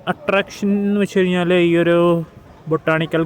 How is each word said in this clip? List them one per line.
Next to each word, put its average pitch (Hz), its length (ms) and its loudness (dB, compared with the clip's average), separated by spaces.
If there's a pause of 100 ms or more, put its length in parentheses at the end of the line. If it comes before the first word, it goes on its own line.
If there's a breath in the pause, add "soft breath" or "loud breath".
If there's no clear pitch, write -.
(140)
അട്രാക്ഷൻ 196 560 -4 (180)
എന്ന് 202 160 -2
വെച്ച് - 160 -4
കഴിഞ്ഞാൽ 180 340 0 (160)
ഈ - 20 2 (120)
ഒരു 170 140 2 (760)
ബൊട്ടാണിക്കൽ 160 520 -2